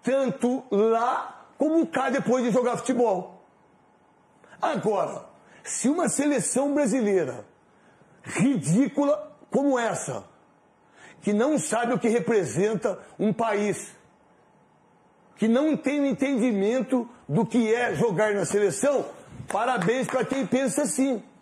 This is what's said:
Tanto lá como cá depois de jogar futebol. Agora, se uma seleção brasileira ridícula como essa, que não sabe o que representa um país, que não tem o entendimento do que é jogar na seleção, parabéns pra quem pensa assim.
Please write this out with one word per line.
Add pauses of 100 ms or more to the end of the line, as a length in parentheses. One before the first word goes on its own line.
Tanto
lá (120)
como
cá
depois
de
jogar
futebol. (1200)
Agora, (380)
se
uma
seleção
brasileira (760)
ridícula (160)
como
essa, (960)
que
não
sabe
o
que
representa (180)
um
país, (1400)
que
não
tem
o
entendimento (200)
do
que
é
jogar
na
seleção, (420)
parabéns
pra
quem
pensa
assim. (180)